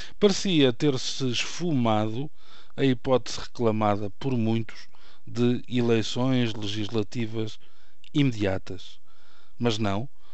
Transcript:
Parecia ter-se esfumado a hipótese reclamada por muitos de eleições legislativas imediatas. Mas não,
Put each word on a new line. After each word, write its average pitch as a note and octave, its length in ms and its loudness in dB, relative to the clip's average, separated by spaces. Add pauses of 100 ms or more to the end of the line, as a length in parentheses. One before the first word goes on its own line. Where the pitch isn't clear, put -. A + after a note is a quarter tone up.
(200)
Parecia F3 520 6
ter-se C3 560 0
esfumado A#2 1000 0 (480)
a C#3 80 2
hipótese B2+ 540 2
reclamada G#2+ 720 2
por C3+ 220 -2
muitos A2+ 540 0 (380)
de A#2+ 420 2
eleições A#2+ 840 2
legislativas G#2+ 1080 -2 (540)
imediatas. G#2 840 0 (580)
Mas A#2 220 2
não, G#2 280 0 (260)